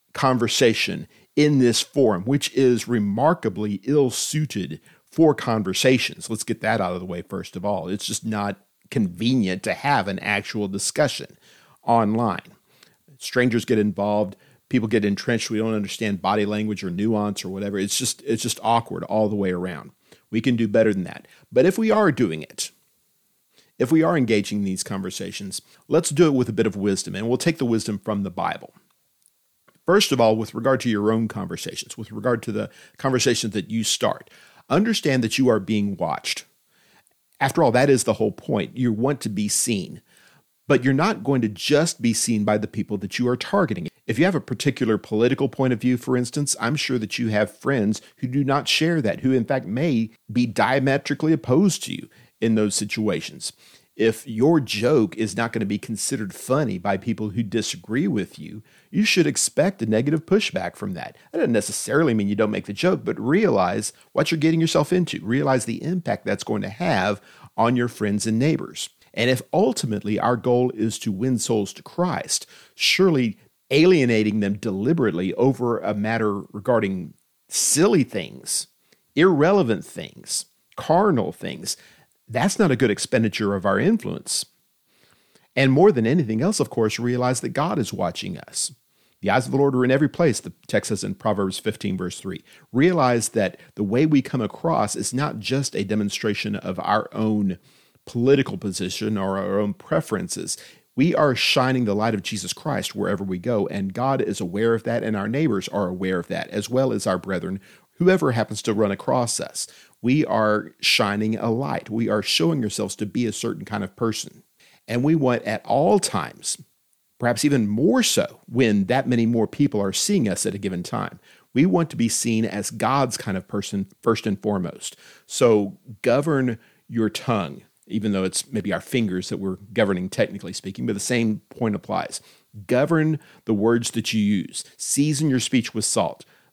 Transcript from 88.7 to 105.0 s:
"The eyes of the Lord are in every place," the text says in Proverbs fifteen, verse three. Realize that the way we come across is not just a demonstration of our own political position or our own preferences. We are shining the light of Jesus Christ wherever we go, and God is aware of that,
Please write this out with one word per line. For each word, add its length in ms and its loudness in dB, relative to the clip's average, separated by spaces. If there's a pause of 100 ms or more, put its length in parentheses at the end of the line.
"The 100 -4
eyes 180 2
of 40 -8
the 60 0
Lord 180 4
are 80 2
in 80 4
every 160 4
place," 320 0
the 140 -14 (120)
text 240 -2
says 140 -4
in 120 -6
Proverbs 440 -2
fifteen, 380 -4
verse 240 -8
three. 200 -10 (300)
Realize 580 2
that 300 0 (160)
the 80 -4
way 220 2
we 160 4
come 180 -4
across 560 -2
is 180 -6
not 260 -4
just 360 -2
a 80 -2
demonstration 720 -2
of 240 -6
our 320 0
own 460 0 (480)
political 520 2
position 600 -6
or 200 -2
our 220 -2
own 140 0
preferences. 800 -4 (400)
We 180 2
are 220 4
shining 480 2
the 120 0
light 180 0
of 100 -2
Jesus 300 -8
Christ 420 -6
wherever 300 -2
we 140 -4
go, 280 0
and 260 -4
God 280 0
is 180 -2
aware 340 0
of 100 -2
that, 200 -2